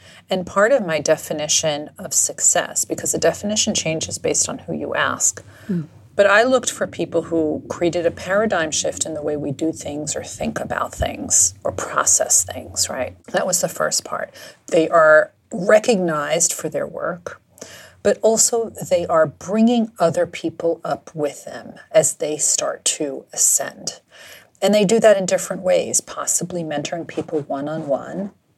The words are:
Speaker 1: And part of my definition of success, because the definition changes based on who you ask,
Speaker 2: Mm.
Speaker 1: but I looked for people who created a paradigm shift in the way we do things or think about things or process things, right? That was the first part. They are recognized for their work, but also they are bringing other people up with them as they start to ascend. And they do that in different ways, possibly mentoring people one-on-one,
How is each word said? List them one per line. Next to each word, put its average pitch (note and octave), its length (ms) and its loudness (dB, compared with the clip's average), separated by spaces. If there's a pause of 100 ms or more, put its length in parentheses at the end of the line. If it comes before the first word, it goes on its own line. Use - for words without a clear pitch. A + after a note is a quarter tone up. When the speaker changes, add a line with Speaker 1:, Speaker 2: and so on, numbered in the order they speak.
(300)
Speaker 1:
And F#3 160 -2
part G#3 260 4
of A#3+ 140 4
my D#3+ 140 -2
definition D3+ 880 0 (100)
of - 140 -10
success, - 720 0
because - 260 -4
the D#3+ 60 -2
definition - 560 0
changes - 440 -4
based - 300 0
on - 120 -8
who - 140 -8
you D3+ 220 -6
ask, - 480 -2 (240)
Speaker 2:
Mm. F3 200 -4 (280)
Speaker 1:
but G3+ 100 6
I G3+ 180 6
looked B3+ 280 2
for F#3+ 160 -4
people E3 360 -2
who D#3 440 -2
created E3+ 380 -2
a E3+ 60 4
paradigm F#3+ 600 0
shift - 340 -4
in D#3+ 80 -6
the D3+ 80 -6
way D3+ 140 -2
we D3 160 -4
do D#3+ 220 -2
things D3+ 420 -8
or - 80 -6
think - 380 -8
about - 340 -6
things - 580 -2 (120)
or - 80 -2
process - 720 0
things, - 440 -6
right? - 280 -8 (160)
That G3 120 0
was F#3 140 -2
the F3 80 0
first - 380 -2
part. - 280 -8 (340)
They E3 200 4
are D#3 460 6 (180)
recognized F3 1040 2
for - 160 -6
their C#3+ 180 -4
work, - 540 -10 (640)
but G3+ 180 4
also A3 480 2 (200)
they F3 160 2
are D#3+ 200 4
bringing A3 760 2
other E3+ 280 2
people E3 560 -4
up D3+ 320 -6
with D3 300 -6
them - 280 -16 (180)
as - 240 4
they D3+ 220 -4
start - 460 -2
to C#3 480 -4
ascend. - 680 -2 (600)
And G3 120 4
they G#3+ 100 6
do A3+ 160 4
that A3 160 8
in F#3+ 100 0
different F#3 360 -2
ways, F3+ 400 2
possibly F3 640 -4
mentoring D3+ 440 -6
people D#3 340 -4
one-on-one, C#3+ 920 -4 (260)